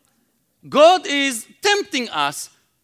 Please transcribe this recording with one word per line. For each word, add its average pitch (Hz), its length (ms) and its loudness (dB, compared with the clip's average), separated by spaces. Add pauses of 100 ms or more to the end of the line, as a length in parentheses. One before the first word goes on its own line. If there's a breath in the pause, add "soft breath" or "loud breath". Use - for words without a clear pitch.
(680)
God 220 380 4
is 277 400 -4 (140)
tempting 370 480 -2
us. 147 420 -6 (320)